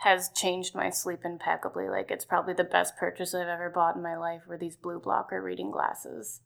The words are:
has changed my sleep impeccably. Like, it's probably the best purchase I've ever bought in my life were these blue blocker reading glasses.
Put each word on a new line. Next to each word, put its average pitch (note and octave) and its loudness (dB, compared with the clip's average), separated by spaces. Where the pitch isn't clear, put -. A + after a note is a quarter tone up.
has F#3 6
changed F#3 0
my - 0
sleep F3+ -2
impeccably. E3+ -2
Like, - -2
it's - -4
probably F3+ 2
the F3+ 2
best F3+ 4
purchase F3 -2
I've F3 0
ever F3 -2
bought E3+ 4
in F3 -6
my E3+ -2
life E3 -4
were E3+ -10
these E3+ -6
blue F3 -6
blocker G3 0
reading - -4
glasses. - -4